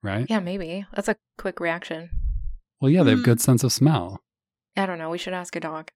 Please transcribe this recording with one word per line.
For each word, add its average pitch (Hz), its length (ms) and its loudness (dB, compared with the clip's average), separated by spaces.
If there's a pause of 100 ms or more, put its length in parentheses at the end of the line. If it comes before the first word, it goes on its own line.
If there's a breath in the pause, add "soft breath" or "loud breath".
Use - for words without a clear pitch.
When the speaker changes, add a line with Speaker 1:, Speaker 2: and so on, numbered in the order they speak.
Speaker 1:
right? 104 280 -2
Speaker 2:
Yeah, 220 100 0
maybe. 180 540 -8
That's - 140 -4
a 208 80 0 (200)
quick - 240 -8
reaction. 170 500 -6 (720)
Speaker 1:
Well, 135 100 4
yeah, 175 120 6
they 127 80 8
have 107 100 6
Speaker 3:
Hmm. - 40 -6
Speaker 1:
good 117 160 6
sense 123 240 4
of 123 80 2
smell. 101 500 2 (540)
Speaker 2:
I 196 100 0
don't 180 120 -6
know. 160 120 -6
We 170 80 -4
should 185 160 -8
ask 180 220 -10
a 170 40 -6
dog. 156 360 -10